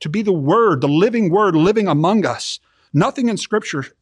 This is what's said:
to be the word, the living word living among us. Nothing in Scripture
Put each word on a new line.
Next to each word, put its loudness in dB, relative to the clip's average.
to -8
be -4
the 0
word, 2
the 0
living 2
word 2
living 2
among 0
us. -6
Nothing 0
in -2
Scripture -6